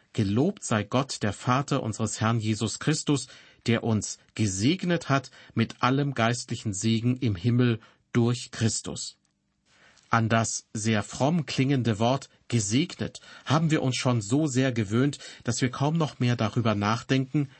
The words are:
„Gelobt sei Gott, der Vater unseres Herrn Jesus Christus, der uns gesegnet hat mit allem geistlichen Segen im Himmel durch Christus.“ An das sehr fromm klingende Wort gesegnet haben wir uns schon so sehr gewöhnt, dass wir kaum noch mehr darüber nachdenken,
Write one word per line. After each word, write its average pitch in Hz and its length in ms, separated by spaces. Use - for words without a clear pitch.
„Gelobt 113 520
sei 107 180
Gott, 127 400
der 104 100
Vater 135 500
unseres 110 380
Herrn 113 180
Jesus 107 400
Christus, 151 500
der 117 180
uns 110 340
gesegnet 143 720
hat 139 220
mit 113 280
allem 135 320
geistlichen 117 600
Segen 113 420
im 113 200
Himmel 117 440
durch 120 380
Christus.“ - 680
An 113 180
das 113 440
sehr 107 300
fromm 151 440
klingende 127 520
Wort 123 300
gesegnet 113 720
haben 156 280
wir 156 100
uns 127 140
schon 123 240
so 131 260
sehr 131 240
gewöhnt, 117 480
dass 120 200
wir 127 80
kaum 147 260
noch 156 240
mehr 123 160
darüber 110 400
nachdenken, 131 720